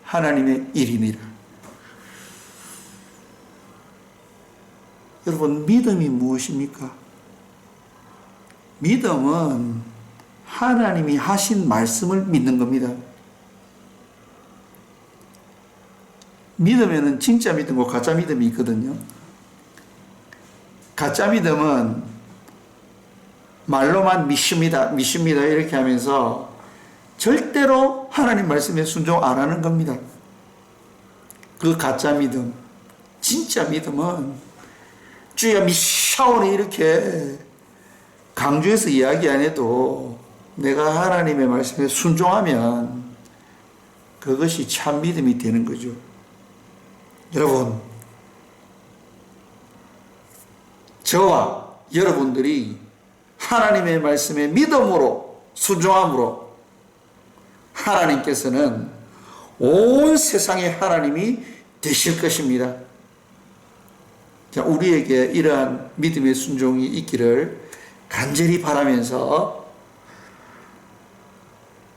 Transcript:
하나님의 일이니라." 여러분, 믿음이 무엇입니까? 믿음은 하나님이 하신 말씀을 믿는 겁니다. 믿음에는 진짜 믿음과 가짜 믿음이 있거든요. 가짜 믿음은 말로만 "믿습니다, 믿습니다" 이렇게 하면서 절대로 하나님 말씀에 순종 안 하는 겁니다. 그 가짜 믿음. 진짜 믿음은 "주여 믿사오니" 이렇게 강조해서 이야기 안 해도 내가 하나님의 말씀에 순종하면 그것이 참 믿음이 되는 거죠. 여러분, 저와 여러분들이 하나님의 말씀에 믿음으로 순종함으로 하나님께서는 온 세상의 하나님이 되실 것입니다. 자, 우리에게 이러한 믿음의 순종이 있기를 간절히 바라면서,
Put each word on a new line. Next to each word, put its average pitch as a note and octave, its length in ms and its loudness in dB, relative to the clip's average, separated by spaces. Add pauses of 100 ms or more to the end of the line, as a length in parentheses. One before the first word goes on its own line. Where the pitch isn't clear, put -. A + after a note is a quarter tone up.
하나님의 C3+ 680 0
일이니라." A2+ 460 -2 (4000)
여러분, D3+ 400 -2
믿음이 G3+ 420 2
무엇입니까? C3 1000 -4 (1700)
믿음은 C#3+ 1040 -2 (640)
하나님이 F#3+ 720 0
하신 G3 520 0
말씀을 F3 580 0
믿는 C3 320 2
겁니다. B2 340 -2 (3750)
믿음에는 E3+ 640 2
진짜 A#3 320 2
믿음과 C3+ 340 -2
가짜 B2 280 -2
믿음이 C#3+ 320 0
있거든요. A#2 500 -2 (2000)
가짜 G3+ 340 -2
믿음은 D3+ 760 2 (1600)
말로만 D#3+ 600 2
"믿습니다, C#3+ 600 0
믿습니다" C#3+ 520 0
이렇게 D#3 340 0
하면서 C3 800 0 (640)
절대로 C4+ 920 2
하나님 A3 380 0
말씀에 D3+ 360 -2
순종 D#3+ 380 0
안 B2+ 160 2
하는 D#3+ 220 -2
겁니다. D#3+ 360 -2 (1600)
그 E3 180 0
가짜 C#3+ 360 -2
믿음. B2+ 420 -2 (680)
진짜 C4+ 440 -2
믿음은 D3+ 720 -4 (1000)
"주여 G#3 300 2
믿사오니" G3 920 2
이렇게 E3 840 0 (1000)
강조해서 D#3 540 2
이야기 C#3+ 380 2
안 C#3 120 2
해도 C3 800 -2 (360)
내가 D3+ 480 0
하나님의 D#3+ 460 2
말씀에 B2+ 400 0
순종하면 C3 1300 0 (1040)
그것이 C#3+ 480 -2
참 D3 320 -4
믿음이 D3+ 380 0
되는 A2+ 260 0
거죠. A#2+ 260 -8 (1400)
여러분, B2+ 460 0 (3250)
저와 - 640 2 (280)
여러분들이 C3+ 840 0 (600)
하나님의 F3 640 2
말씀에 D3 480 0
믿음으로 G3+ 920 2 (120)
순종함으로 F3 1000 0 (1160)
하나님께서는 C#3 1200 0 (680)
온 B3 580 4
세상의 F#3 560 0
하나님이 E3+ 720 -2 (380)
되실 E3 400 -2
것입니다. B2+ 540 -2 (1800)
자, C3+ 120 -4
우리에게 D3+ 640 2
이러한 C3+ 680 0
믿음의 D3 380 0
순종이 C3 520 -2
있기를 C3 800 -2 (420)
간절히 D#3 520 0
바라면서, C3 1080 -2 (2250)